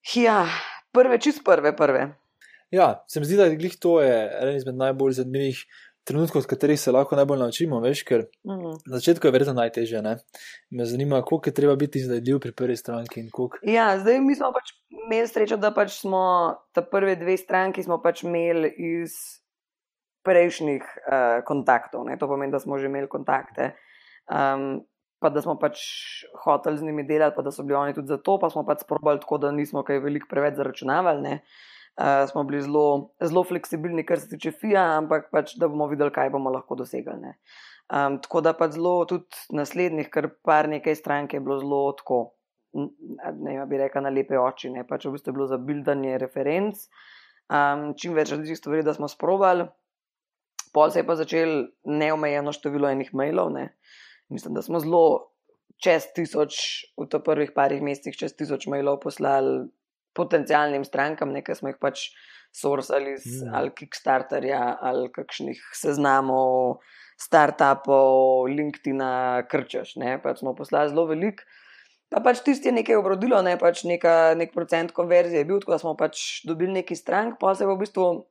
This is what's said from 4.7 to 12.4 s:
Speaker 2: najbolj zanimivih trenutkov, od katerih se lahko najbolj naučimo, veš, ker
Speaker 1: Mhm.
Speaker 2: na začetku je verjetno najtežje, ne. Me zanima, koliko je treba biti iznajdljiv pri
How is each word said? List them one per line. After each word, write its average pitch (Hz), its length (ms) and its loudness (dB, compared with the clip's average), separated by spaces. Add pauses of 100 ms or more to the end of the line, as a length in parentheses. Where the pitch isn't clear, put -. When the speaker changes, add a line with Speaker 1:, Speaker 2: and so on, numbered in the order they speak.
Speaker 2:
najbolj 135 380 0
zanimivih 127 480 -2 (400)
trenutkov, 151 400 0
od - 60 -8
katerih 147 280 2
se 139 160 0
lahko 139 240 4
najbolj 139 240 2
naučimo, 131 400 -2
veš, 131 240 0
ker 113 220 0 (160)
Speaker 1:
Mhm. 180 320 -8 (100)
Speaker 2:
na 127 140 -8
začetku 165 300 2
je 135 40 6
verjetno 135 220 2
najtežje, 117 480 -2
ne. 110 160 -2 (500)
Me 120 180 -6
zanima, 131 360 0
koliko 151 280 0
je 131 40 -4
treba 143 220 4
biti 143 240 -2
iznajdljiv 127 400 0
pri 123 140 -8